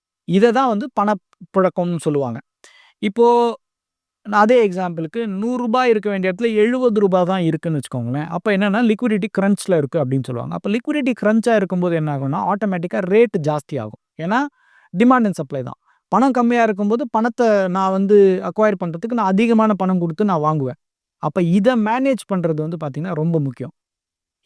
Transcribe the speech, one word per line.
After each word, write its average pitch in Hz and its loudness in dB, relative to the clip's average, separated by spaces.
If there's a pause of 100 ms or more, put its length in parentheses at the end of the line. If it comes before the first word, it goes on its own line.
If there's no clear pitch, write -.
(280)
இதை 196 4
தான் 262 2
வந்து 220 -2
பணப்புழக்கம்னு 185 -2
சொல்லுவாங்க. 135 -2 (640)
இப்போ 214 2 (1000)
நான் 208 2
அதே 226 6
எக்ஸாம்பிளுக்கு, 180 -2
நூறு 214 -4
ரூபாய் 247 0
இருக்க 208 2
வேண்டிய 190 -2
இடத்துல 208 -2
எழுபது 226 2
ரூபாய் 185 4
தான் 185 0
இருக்குன்னு 160 0
வச்சுக்கோங்களேன். 127 -6
அப்ப 175 -2
என்னன்னா, 202 0
லிக்விடிட்டி 220 0
கிரன்ச்ல 196 0
இருக்கு 147 0
அப்படின்னு 135 -2
சொல்லுவாங்க. 127 -8
அப்ப 180 -6
லிக்விடிட்டி 262 -2
கிரன்ச்சா 220 2
இருக்கும்போது 180 0
என்ன 156 -2
ஆகும்னா, 139 -4
ஆட்டோமேட்டிக்கா 190 -4
ரேட் 208 2
ஜாஸ்தி 151 -4
ஆகும். 107 -10 (180)
ஏன்னா, 190 -2 (540)
demand 240 4
and 196 -2
supply 143 -8
தான். - -12 (340)
பணம் 240 4
கம்மியா 240 2
இருக்கும்போது 214 0
பணத்தை 233 0 (200)
நான் 190 0
வந்து 196 2 (260)
அக்வயர் 196 0
பண்றதுக்கு 180 -6
நான் 196 0
அதிகமான 220 2
பணம் 185 0
கொடுத்து 170 -2
நான் 185 0
வாங்குவேன். 151 -2 (440)
அப்ப 165 -2
இதை 196 2
மேனேஜ் 233 -2
பண்றது 170 -2
வந்து 165 -6
பாத்தீங்கன்னா, 156 -8
ரொம்ப 165 -2
முக்கியம். 135 -6 (720)